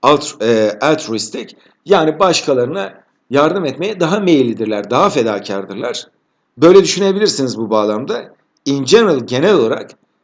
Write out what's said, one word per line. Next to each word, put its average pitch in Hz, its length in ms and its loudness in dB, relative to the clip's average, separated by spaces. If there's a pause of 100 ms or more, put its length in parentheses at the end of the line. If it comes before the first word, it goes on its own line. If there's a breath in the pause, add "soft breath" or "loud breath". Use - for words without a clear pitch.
Alt-, 139 400 0
e, 110 380 2
altruistic, 120 760 -4 (280 soft breath)
yani 160 340 2
başkalarına 165 840 -2 (260)
yardım 160 340 2
etmeye 180 360 -6
daha 175 200 0
meyillidirler, 113 720 0
daha 160 200 2
fedakardırlar. 101 960 -6 (520)
Böyle 180 260 8
düşünebilirsiniz 190 760 -2
bu 110 120 -6
bağlamda. 110 640 -4 (300)
In 139 200 -2
general, 175 360 4
genel 127 340 0
olarak, 131 360 -2 (340)